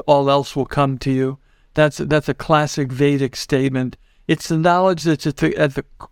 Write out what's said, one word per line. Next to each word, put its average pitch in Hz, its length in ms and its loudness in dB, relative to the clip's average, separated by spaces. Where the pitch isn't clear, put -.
all 139 220 4
else 139 260 0
will 135 100 -2
come 135 340 -2
to 139 120 -2
you." 131 260 0
That's, 151 240 2
that's 147 300 0
a 143 60 -2
classic 151 580 0
Vedic 139 440 0
statement. 131 600 -2
It's 160 200 -2
the 165 100 0
knowledge 175 460 2
that's 156 240 0
at 143 100 -4
the, 151 180 0
at 151 200 0
the, 143 100 -8